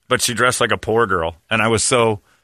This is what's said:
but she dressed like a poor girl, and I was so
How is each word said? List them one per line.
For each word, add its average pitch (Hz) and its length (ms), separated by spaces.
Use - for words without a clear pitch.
but 127 140
she 120 120
dressed 123 280
like 110 100
a 101 60
poor 113 280
girl, 82 300
and 110 120
I 110 60
was 113 160
so 113 380